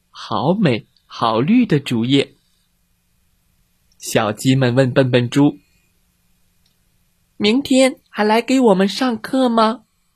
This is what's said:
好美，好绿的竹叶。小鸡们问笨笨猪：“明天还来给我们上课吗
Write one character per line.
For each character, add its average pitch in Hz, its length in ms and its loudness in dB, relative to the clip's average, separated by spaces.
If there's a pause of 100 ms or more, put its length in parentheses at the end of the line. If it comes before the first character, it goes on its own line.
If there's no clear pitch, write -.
好 117 440 -4
美， 156 340 -2 (180)
好 113 340 -4
绿 220 260 2
的 151 140 0
竹 120 260 -4
叶。 139 300 -2 (1600)
小 110 340 -4
鸡 131 240 -2
们 123 200 0
问 131 180 2
笨 131 160 2
笨 123 200 0
猪 143 280 2 (1800)
：“明 214 240 0
天 262 380 0 (100)
还 - 140 -4
来 214 180 2
给 262 180 0
我 220 160 4
们 196 120 2
上 233 320 -4
课 262 300 -2
吗 226 360 -2 (300)